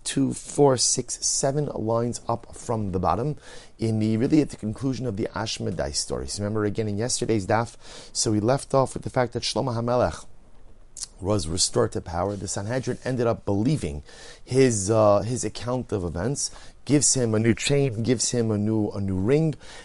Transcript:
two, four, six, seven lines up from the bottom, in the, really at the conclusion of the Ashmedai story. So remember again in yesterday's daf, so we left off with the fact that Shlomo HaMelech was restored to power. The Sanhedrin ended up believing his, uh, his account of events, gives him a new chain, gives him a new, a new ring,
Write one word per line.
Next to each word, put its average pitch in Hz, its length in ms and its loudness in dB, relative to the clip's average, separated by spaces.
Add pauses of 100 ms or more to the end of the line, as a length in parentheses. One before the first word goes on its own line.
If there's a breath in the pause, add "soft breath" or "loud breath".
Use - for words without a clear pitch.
two, 131 300 0
four, 139 420 4
six, - 480 -2
seven 143 500 0
lines 117 540 -2
up - 260 -4
from 107 380 -4
the 92 60 0
bottom, 95 400 0 (400 loud breath)
in 110 200 0
the, 110 200 2
really 147 240 4
at - 80 -2
the - 80 -14
conclusion 123 480 -4
of 101 100 -4
the 110 180 -2
Ashmedai 95 600 -4
story. 65 340 -4
So 101 140 -6
remember 104 240 0
again 107 200 -2
in 101 120 -2
yesterday's 113 480 0
daf, 113 320 0 (340 loud breath)
so - 180 0
we 107 100 4
left 123 340 2
off 135 180 4
with - 120 -8
the - 60 -6
fact 123 220 0
that 117 100 -6
Shlomo 120 320 -2
HaMelech 117 520 0 (960)
was 95 280 0
restored 98 440 0
to 98 80 -4
power. 90 360 -4
The 101 100 -8
Sanhedrin 120 580 -4
ended 123 220 0
up 113 180 0
believing 101 600 0 (400 loud breath)
his, 120 440 4
uh, 104 320 6
his 113 240 -2
account 120 460 -4
of 92 140 -2
events, 87 480 -4 (320 loud breath)
gives 143 300 4
him 117 200 2
a 107 60 4
new 110 140 6
chain, 135 500 0
gives 120 260 2
him 113 220 2
a 104 60 2
new, 107 320 2
a 101 100 -6
new 98 160 0
ring, 147 380 4 (300 loud breath)